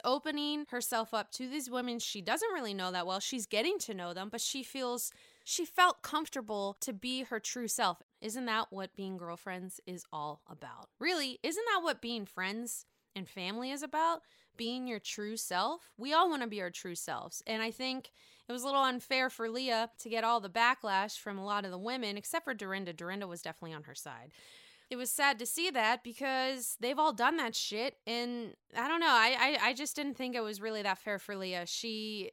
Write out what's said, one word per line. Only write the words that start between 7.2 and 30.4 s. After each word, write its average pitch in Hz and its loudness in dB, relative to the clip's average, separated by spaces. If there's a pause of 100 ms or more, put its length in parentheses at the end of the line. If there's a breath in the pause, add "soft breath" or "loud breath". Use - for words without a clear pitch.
her 233 -4
true 240 -4
self. 190 2 (180)
Isn't 226 -4
that 220 2
what 190 -8
being 190 -6
girlfriends 180 -8
is 180 -8
all 151 -6
about? 143 -16 (100)
Really, 285 0
isn't 349 -2
that 381 2
what 311 0
being 233 -4
friends 208 -4 (320)
and 190 -6
family 208 -4
is 277 -4
about? 320 2 (380 soft breath)
Being 247 -2
your 233 -4
true 214 -6
self? 220 0
We 262 -6
all 339 8
wanna 277 0
be 208 -4
our 180 -4
true 175 -8
selves. - -6
And 220 0
I 226 0
think 262 -4 (360 soft breath)
it 240 -6
was 247 -4
a - -2
little 277 6
unfair 262 2
for 226 -4
Leah 233 0 (120)
to 226 -10
get 226 0
all 233 6
the 196 -6
backlash 214 4
from 202 -6
a 190 -6
lot 202 0
of 190 -6
the 180 -6
women, 214 -2
except 330 -2
for 277 -2
Dorinda. 190 -4
Dorinda 185 -6
was 170 -8
definitely 165 -8
on 151 -10
her 135 -16
side. 127 -12 (600 loud breath)
It 254 -4
was 247 -2
sad 277 4
to 233 -4
see 339 0
that 240 4
because 262 0
they've 247 0
all 302 6
done 254 4
that 240 0
shit. 233 -2 (100)
And 240 -2 (220)
I 233 0
don't 330 2
know. 339 4
I, 254 8
I, 214 6
I 254 4
just 269 -4
didn't 285 -2
think 247 -4
it 233 0